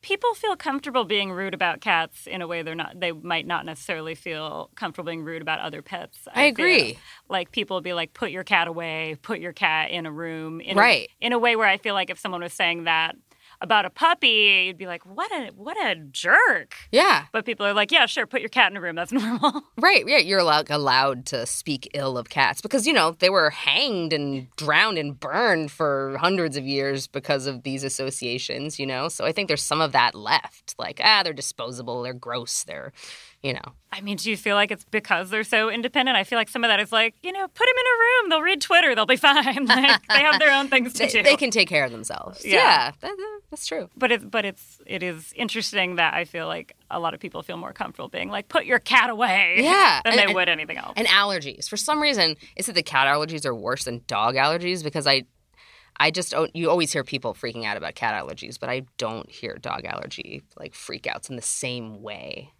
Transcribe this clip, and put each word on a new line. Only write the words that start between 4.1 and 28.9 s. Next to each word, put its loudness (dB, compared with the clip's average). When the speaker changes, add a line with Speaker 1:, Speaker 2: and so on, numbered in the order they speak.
Speaker 1:
feel -10
comfortable -8
being -8
rude -8
about -4
other -8
pets, -14
Speaker 2:
I -20
Speaker 1:
I -20
feel. 6
Speaker 2:
agree. 4
Speaker 1:
Like, -4
people -6
will -4
be -6
like, -6
"Put -6
your -8
cat 2
away, -8
put -8
your -10
cat 0
in -6
a -10
room," -10
in -4
Speaker 2:
Right. 4
Speaker 1:
a, -2
in 0
a 2
way 2
where 4
I 4
feel -4
like -2
if -10
someone -8
was -10
saying -2
that 0
about 2
a -6
puppy, 4
you'd -8
be -12
like, -10
"What -8
a, -6
what -12
a 0
jerk." 2
Speaker 2:
Yeah. 4
Speaker 1:
But -4
people -4
are 2
like, 2
"Yeah, 6
sure, -2
put -4
your -10
cat 4
in -12
a -8
room. -6
That's -6
<laughs> -
normal." 0
Speaker 2:
Right, 4
yeah, 4
you're 2
allo-, 4
allowed 2
to -4
speak -6
ill -4
of -10
cats 2
because, 0
you 2
know, 4
they 6
were 4
hanged 0
and -4
drowned 2
and -6
burned 0
for -2
hundreds 0
of -8
years -2
because -4
of -8
these -6
associations, -6
you -6
know? -4